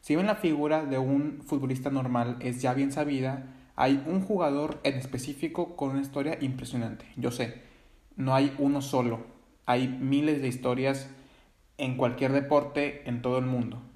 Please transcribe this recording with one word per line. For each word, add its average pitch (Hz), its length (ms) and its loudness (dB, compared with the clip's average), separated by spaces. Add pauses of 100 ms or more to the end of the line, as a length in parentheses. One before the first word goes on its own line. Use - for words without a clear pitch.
Si - 140 0
bien 185 120 4
la 208 100 2
figura 151 500 2
de 135 100 0
un 139 480 0
futbolista 131 460 -2
normal 123 500 0
es 123 220 -4
ya 127 100 2
bien 139 180 2
sabida, 135 640 -2 (240)
hay 139 300 4
un 185 160 0
jugador 151 600 0
en 135 120 0
específico 143 840 -6
con 139 140 -2
una 139 100 -2
historia 139 400 -4
impresionante. 123 640 -4 (120)
Yo 120 140 0
sé, 117 300 -4 (560)
no 131 180 2
hay 139 220 4
uno 143 240 2
solo, 120 460 0 (400)
hay 127 220 4
miles 139 520 2
de 135 80 0
historias 131 600 0 (680)
en 127 220 -2
cualquier 127 340 2
deporte 143 760 0
en 120 140 -4
todo 123 160 0
el 127 80 0
mundo. 120 380 -2 (140)